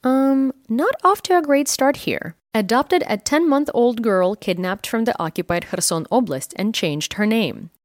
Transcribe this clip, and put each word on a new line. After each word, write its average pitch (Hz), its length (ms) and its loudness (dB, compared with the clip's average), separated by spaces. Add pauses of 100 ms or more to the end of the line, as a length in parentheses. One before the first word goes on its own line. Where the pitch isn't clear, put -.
um, 269 480 2 (160)
not 285 340 0
off 392 200 2
to 370 140 2
a 339 60 4
great 285 260 2
start 269 300 0 (100)
here. - 280 -6 (180)
Adopted 233 520 2
a 214 100 -2
ten-month-old 277 840 0
girl 190 320 2
kidnapped 185 520 -4
from 226 180 -2
the 233 140 -2
occupied 170 500 -4
Kherson 170 440 -2
Oblast 185 440 -2
and 214 180 -2
changed 151 400 -4
her 208 120 0
name. 214 440 -2 (140)